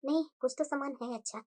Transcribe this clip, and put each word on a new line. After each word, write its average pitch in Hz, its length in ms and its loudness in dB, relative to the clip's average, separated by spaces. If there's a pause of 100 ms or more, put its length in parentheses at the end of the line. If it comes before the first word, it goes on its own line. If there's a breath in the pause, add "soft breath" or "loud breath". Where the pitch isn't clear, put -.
नहीं, 302 200 4 (160)
कुछ 254 180 2
तो 311 60 4
सामान 277 380 -2
है 240 160 -6
अच्छा 220 300 -8